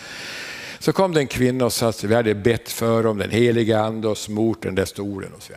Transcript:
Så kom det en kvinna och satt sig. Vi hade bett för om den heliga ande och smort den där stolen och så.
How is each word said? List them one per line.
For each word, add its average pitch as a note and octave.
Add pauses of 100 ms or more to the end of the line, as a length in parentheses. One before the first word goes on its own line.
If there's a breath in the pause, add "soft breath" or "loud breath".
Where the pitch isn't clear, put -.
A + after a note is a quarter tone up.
(800 loud breath)
Så -
kom F#3
det D#3
en C3+
kvinna B2
och A2
satt A2+
sig. G#2
Vi A2
hade A2+
bett A2
för A2+
om A2
den F#2+
heliga A2+
ande A2
och G#2
smort G#2+
den F#2+
där F#2+
stolen G2
och -
så. -